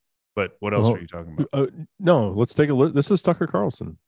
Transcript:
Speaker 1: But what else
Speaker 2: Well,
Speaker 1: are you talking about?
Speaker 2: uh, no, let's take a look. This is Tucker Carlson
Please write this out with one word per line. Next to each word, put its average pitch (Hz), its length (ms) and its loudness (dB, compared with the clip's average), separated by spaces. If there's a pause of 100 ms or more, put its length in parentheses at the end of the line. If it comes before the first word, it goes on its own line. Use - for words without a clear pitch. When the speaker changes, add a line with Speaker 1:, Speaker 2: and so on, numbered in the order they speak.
(360)
Speaker 1:
But 95 240 -4
what 104 140 -4
else 104 100 2
Speaker 2:
Well, 113 120 2
Speaker 1:
are 90 40 -14
you 85 60 -14
talking 82 280 -14
about? 143 180 -4
Speaker 2:
uh, 139 140 0 (320)
no, 156 320 4
let's 107 240 0
take 147 160 2
a 139 40 0
look. 151 200 2
This 143 160 2
is 190 120 2
Tucker 170 240 0
Carlson 175 600 -4